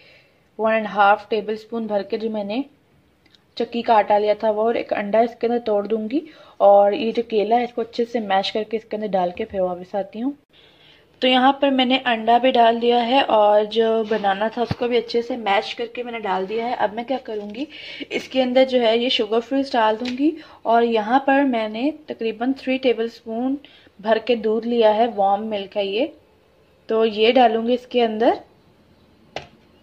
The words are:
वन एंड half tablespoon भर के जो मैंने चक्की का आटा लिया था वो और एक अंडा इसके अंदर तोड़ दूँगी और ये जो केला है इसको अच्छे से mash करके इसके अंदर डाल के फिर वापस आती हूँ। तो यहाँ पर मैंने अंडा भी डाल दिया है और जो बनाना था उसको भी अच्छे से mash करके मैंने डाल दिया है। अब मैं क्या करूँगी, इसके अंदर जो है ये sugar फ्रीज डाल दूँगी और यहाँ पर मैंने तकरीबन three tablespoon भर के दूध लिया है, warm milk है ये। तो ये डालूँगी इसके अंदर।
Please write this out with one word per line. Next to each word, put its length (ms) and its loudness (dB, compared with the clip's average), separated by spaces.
वन 140 0
एंड 140 -2
half 420 2
tablespoon 580 -6
भर 160 -2
के 140 -6
जो 120 -6
मैंने 340 -6
चक्की 240 -4
का 140 2
आटा 220 4
लिया 180 2
था 160 -2
वो 120 -2
और 140 0
एक 160 -6
अंडा 280 0
इसके 260 -2
अंदर 120 -2
तोड़ 280 -2
दूँगी 340 -4
और 340 6
ये 180 -2
जो 120 -2
केला 320 0
है 80 2
इसको 180 -6
अच्छे 240 -4
से 160 -6
mash 300 -2
करके 260 -6
इसके 200 -8
अंदर 100 -6
डाल 240 0
के 140 -8
फिर 160 -6
वापस 340 -6
आती 240 -8
हूँ। 160 -6
तो 60 2
यहाँ 340 4
पर 100 2
मैंने 260 2
अंडा 320 2
भी 120 4
डाल 280 4
दिया 220 2
है 220 2
और 420 4
जो 380 0
बनाना 460 -2
था 120 -6
उसको 260 -4
भी 100 0
अच्छे 240 -2
से 160 -8
mash 360 -2
करके 300 -10
मैंने 160 -10
डाल 260 -4
दिया 200 -6
है। 100 -4
अब 180 -2
मैं 120 -8
क्या 120 -4
करूँगी, 500 -10
इसके 300 -2
अंदर 240 4
जो 140 0
है 200 4
ये 100 0
sugar 300 0
फ्रीज 340 -2
डाल 220 2
दूँगी 400 -2
और 180 4
यहाँ 440 0
पर 160 4
मैंने 480 -2
तकरीबन 440 -4
three 240 -4
tablespoon 800 -2
भर 200 0
के 160 0
दूध 300 -2
लिया 260 4
है, 160 2
warm 360 0
milk 340 -8
है 100 -2
ये। 180 -2
तो 160 2
ये 260 2
डालूँगी 420 4
इसके 280 -2
अंदर। 380 0